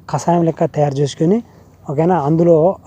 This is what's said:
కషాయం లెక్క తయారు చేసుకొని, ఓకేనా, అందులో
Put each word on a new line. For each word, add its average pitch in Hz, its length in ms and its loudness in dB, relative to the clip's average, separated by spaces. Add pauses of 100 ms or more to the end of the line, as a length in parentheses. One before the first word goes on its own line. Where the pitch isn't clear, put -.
(100)
కషాయం 170 320 0
లెక్క 165 220 -2
తయారు 147 300 -2
చేసుకొని, 160 480 -2 (480)
ఓకేనా, 160 260 0
అందులో 165 600 2 (100)